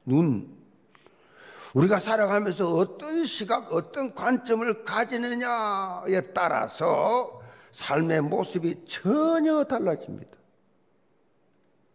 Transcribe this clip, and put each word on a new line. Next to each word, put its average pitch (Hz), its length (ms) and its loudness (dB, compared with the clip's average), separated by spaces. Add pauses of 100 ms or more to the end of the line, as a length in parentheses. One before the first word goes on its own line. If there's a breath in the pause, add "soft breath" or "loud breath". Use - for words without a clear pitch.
눈. 131 600 0 (1080 loud breath)
우리가 185 260 6
살아가면서 208 720 2
어떤 294 540 0
시각, 220 480 -4
어떤 247 400 -4
관점을 233 680 0
가지느냐에 220 1400 -2 (100)
따라서 165 1120 0 (300 loud breath)
삶의 160 500 0
모습이 170 640 -2
전혀 311 800 2
달라집니다. 180 760 -4 (1600)